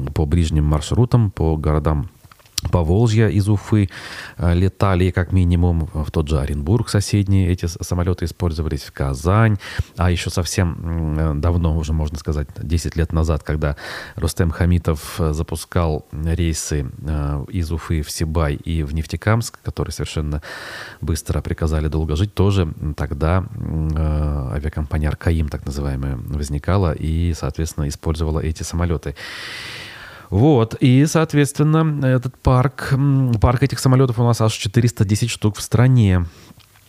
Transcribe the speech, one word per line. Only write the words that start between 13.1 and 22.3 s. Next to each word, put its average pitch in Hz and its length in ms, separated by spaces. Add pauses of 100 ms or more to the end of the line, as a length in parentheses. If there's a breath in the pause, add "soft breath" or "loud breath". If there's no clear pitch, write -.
назад, 80 300
когда 76 320 (400 loud breath)
Рустем 85 340
Хамитов, 87 720
э, 78 140
запускал 82 760
рейсы, 80 800 (160)
э, 73 440
из 85 220
Уфы 80 300
в 73 80
Сибай 80 460
и 82 260
в 71 140
Нефтекамск, 107 680
которые - 300
совершенно 73 500 (600 loud breath)
быстро 78 400
приказали 78 460
долго 78 280
жить, 101 180